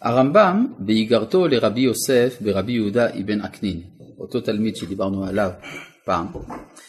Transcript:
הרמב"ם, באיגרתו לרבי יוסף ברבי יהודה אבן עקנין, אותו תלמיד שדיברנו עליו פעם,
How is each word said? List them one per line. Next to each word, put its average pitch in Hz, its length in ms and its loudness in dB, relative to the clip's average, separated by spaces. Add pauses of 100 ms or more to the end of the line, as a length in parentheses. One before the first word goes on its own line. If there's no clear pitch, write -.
הרמב"ם, 180 680 4 (120)
באיגרתו 110 680 2
לרבי 117 340 2
יוסף 120 600 2
ברבי 101 300 -2
יהודה 113 380 2
אבן 104 320 -4
עקנין, 92 400 -6 (380)
אותו 113 220 -6
תלמיד 110 340 -2
שדיברנו 98 500 -4
עליו 95 260 0 (540)
פעם, 90 220 -2 (600)